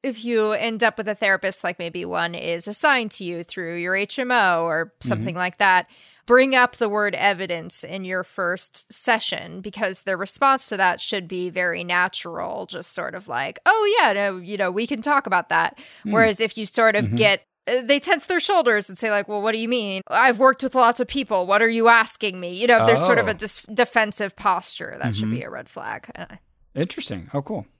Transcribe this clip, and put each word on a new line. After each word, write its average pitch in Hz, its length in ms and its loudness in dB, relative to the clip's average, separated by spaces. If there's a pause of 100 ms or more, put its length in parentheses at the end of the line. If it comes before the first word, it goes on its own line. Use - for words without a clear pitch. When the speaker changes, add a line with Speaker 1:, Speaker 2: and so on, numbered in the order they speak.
Speaker 1:
if 226 240 -6
you 220 280 2
end 226 320 -2
up 220 120 2
with 208 120 -6
a 208 80 -2
therapist, 190 480 0
like, 180 160 -6
maybe 175 240 -8
one 175 320 -4
is 170 320 -4
assigned 240 420 0
to - 140 -8
you 175 180 -8
through 170 360 -10
your 180 180 -2
H 202 240 -4
M 254 100 -2
O 190 340 4
or 165 360 -2
something 127 300 -4
Speaker 2:
Mm-hmm. 165 80 -8
Speaker 1:
like 180 200 -4
that, 185 320 4 (340)
bring 262 300 6
up 247 220 4
the 226 120 0
word 202 280 -2
evidence 175 680 -2
in 185 220 -10
your 185 180 -4
first - 720 -8
session, - 680 -4
because 196 420 -8
their 190 140 -4
response 262 520 0
to 208 80 -6
that 180 240 2
should 190 260 -4
be 180 240 -6
very 175 320 -2
natural, 175 840 -4
just 170 260 -12
sort - 240 -8
of 196 100 -14
like, 131 400 -6
"Oh, 415 340 4
yeah, 240 120 4
no, 202 240 0
you 185 200 -10
know, 190 140 0
we 196 160 -2
can 233 160 -6
talk 285 240 0
about 190 220 0
that." 165 280 0 (280)
Speaker 2:
Mm. 208 80 -4
Speaker 1:
Whereas 220 260 4
if 226 180 -2
you 220 80 -6
sort 226 300 4
of 208 120 2
Speaker 2:
Mm-hmm. 101 100 -2
Speaker 1:
get, 208 260 4 (240)
uh, 247 160 0
they 277 160 4
tense 330 280 0
their 359 140 0
shoulders 240 480 2
and 185 80 -12
say, 226 140 -2
like, 208 160 0
"Well, 208 160 -4
what 220 100 0
do 226 60 -2
you 226 100 -4
mean? 202 380 -2
I've 233 320 4
worked 262 240 4
with 262 140 -4
lots 240 240 4
of 247 80 -2
people. 214 360 -2
What 196 160 4
are 226 80 4
you 226 200 4
asking 214 500 2
me?" 180 160 -8
You 214 140 0
know, 233 140 8
if 226 40 6
there's 226 180 6
sort 185 140 4
of 226 80 2
Speaker 2:
Oh. 220 60 -2
Speaker 1:
a - 20 -2
dis-, - 280 -8
defensive 214 720 0
posture, - 680 -2
that 113 140 -2
should 107 80 -2
Speaker 2:
Mm-hmm. 110 100 -2
Speaker 1:
be 120 80 -6
a 113 80 -12
red 123 180 -14
flag. - 460 -12
And - 160 -14
I 196 80 -20 (420)
Speaker 2:
Interesting. 143 540 -8
Oh, 139 80 -2
cool. 151 240 -10 (140)